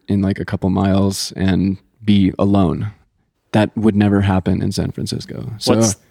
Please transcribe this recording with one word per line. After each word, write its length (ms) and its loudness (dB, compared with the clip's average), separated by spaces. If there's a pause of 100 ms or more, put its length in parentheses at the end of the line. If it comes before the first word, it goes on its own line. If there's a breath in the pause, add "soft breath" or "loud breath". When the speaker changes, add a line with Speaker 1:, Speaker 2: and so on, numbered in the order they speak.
Speaker 1:
in, 140 0
like, 180 -2
a 60 -6
couple 240 -4
miles 640 0
and 440 0 (280)
be 340 4
alone. 520 2 (600)
That 240 0
would 200 2
never 260 4
happen 400 0
in 100 -2
San 200 -4
Francisco. 680 -10
So 180 0
Speaker 2:
What's, 200 2 (160)